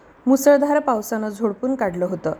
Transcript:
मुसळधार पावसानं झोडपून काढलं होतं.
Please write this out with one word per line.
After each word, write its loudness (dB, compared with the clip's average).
मुसळधार 4
पावसानं -4
झोडपून -4
काढलं -2
होतं. -4